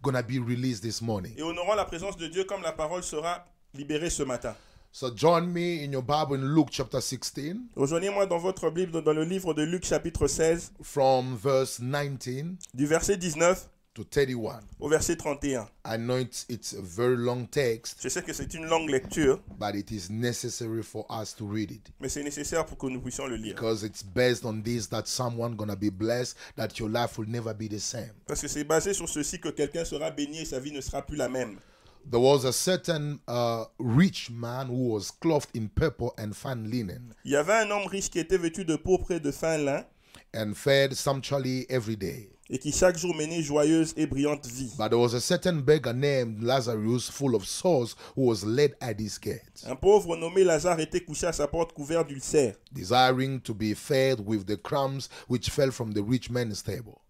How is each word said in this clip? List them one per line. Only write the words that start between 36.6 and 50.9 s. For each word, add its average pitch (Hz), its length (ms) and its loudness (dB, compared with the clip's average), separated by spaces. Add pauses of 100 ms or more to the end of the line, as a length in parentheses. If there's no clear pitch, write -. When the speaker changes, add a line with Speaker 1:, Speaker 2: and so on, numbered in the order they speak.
Speaker 1:
linen 117 440 -4 (100)
Speaker 2:
Il 131 80 -4
y 143 40 4
avait 156 180 4
un 214 160 4
homme 208 160 0
riche 190 240 -4
qui - 80 -2
était 165 180 2
vêtu 175 300 -2
de 160 100 2
pourpre 180 360 0
et 170 80 0
de 143 100 -2
fin 160 260 0
lin 147 280 0 (500)
Speaker 1:
and 107 200 -2
fed 139 400 4
sumptuously 131 760 -2
every 113 260 0
day. 95 320 -6 (220)
Speaker 2:
et 135 80 -4
qui 147 140 -4
chaque 180 260 4
jour 175 160 -2
menait 156 280 -2
joyeuse 151 540 4
et 151 100 2
brillante 143 400 0
vie. 123 300 -8
Speaker 1:
But 110 140 0
there 117 100 8
was 120 140 6
a 123 60 0
certain 175 420 2
beggar 139 320 4
named 123 480 0
Lazarus, 117 680 2
full 135 240 0
of 95 120 0
sores, 139 500 2 (180)
who 135 140 2
was 104 160 2
laid 127 380 4
at 107 180 -4
his 104 180 -6
gate, - 480 -8
Speaker 2:
Un 123 100 -6
pauvre 180 380 6
nommé 175 300 4
Lazare 165 360 4
était 165 200 -2